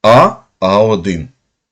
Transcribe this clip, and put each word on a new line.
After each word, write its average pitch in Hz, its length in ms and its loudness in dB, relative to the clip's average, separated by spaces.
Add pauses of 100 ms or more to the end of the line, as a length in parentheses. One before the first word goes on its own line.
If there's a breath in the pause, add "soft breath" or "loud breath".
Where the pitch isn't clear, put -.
А 143 320 2 (240)
А 95 240 -2
один. 92 460 -6 (420)